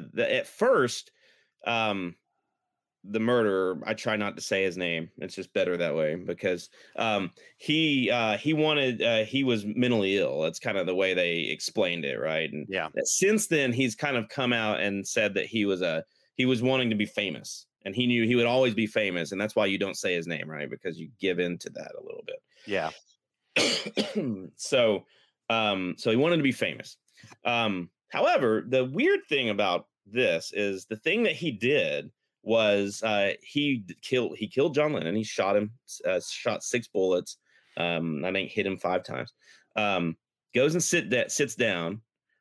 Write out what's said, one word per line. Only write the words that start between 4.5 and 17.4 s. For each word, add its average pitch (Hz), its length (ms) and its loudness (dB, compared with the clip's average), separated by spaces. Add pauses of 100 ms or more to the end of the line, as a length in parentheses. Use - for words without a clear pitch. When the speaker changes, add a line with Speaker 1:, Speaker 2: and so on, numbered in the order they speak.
Speaker 1:
his 87 120 -2
name. 85 320 -2 (100)
It's 90 180 -10
just - 180 -12
better 90 240 2
that 82 160 0
way 78 220 0
because, 90 520 -4 (280)
um, 101 340 0 (260)
he, 147 540 2
uh, 113 260 2
he 147 160 -2
wanted, 147 480 2
uh, 110 240 2
he 135 200 0
was 113 200 2
mentally 107 540 2
ill. 76 240 0
That's 85 160 -2
kind 107 180 -4
of 92 100 0
the 90 100 0
way 95 180 2
they 87 280 2
explained 87 600 -2
it, 65 160 -4
right? 80 320 -2
And 76 160 -6
Speaker 2:
Yeah. 90 200 -4 (160)
Speaker 1:
since 208 420 2
then, 139 260 2
he's 120 220 0
kind 143 220 -2
of 110 120 -4
come 123 240 -2
out 107 280 0
and 98 260 -2
said 104 280 0
that 98 120 -2
he 110 180 0
was 98 160 0
a, 80 240 0 (300)
he 127 100 0
was 127 160 2
wanting 127 300 2
to 110 60 0
be 104 100 0
famous, - 600 -8 (180)